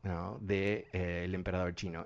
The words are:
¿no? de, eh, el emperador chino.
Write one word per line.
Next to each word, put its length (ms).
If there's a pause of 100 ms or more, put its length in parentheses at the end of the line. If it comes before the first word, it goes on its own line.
¿no? 360
de, 540
eh, 320
el 80
emperador 400
chino. 320